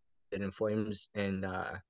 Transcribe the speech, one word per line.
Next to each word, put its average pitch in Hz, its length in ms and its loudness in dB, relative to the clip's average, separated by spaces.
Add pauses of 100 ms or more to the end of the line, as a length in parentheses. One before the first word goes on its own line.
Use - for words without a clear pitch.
(320)
that 98 100 0
inflames 104 720 0
and, 95 300 2
uh, 92 300 -2 (160)